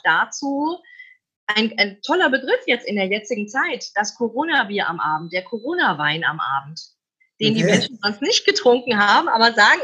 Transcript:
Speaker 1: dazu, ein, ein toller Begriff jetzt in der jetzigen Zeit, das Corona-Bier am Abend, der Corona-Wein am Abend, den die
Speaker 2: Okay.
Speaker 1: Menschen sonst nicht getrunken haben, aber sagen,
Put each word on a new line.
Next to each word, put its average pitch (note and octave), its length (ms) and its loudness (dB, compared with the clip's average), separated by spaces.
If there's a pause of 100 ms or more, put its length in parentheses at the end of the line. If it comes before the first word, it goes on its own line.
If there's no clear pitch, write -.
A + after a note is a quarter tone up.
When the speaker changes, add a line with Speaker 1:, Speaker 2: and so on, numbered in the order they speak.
Speaker 1:
dazu, C#4 760 -2 (680)
ein, A3 320 -2
ein G3+ 240 -2
toller E4+ 280 0
Begriff D#4 360 0
jetzt B3 200 -2
in G#3 100 -4
der G3 120 0
jetzigen G#3 400 -4
Zeit, C4+ 480 -4
das G#3 180 -2
Corona-Bier A#3 760 -2
am E3+ 120 -6
Abend, D#3 320 -4
der F3+ 100 -4
Corona-Wein A#3 800 -2
am D#3 160 -2
Abend, C3+ 400 -6 (600)
den A3 140 2
die - 80 0
Speaker 2:
Okay. C4+ 100 4
Speaker 1:
Menschen C#4 300 0
sonst G#3 200 -4
nicht F#4+ 240 0
getrunken A#3+ 520 2
haben, A3 300 4
aber A#3 240 4
sagen, A3+ 320 6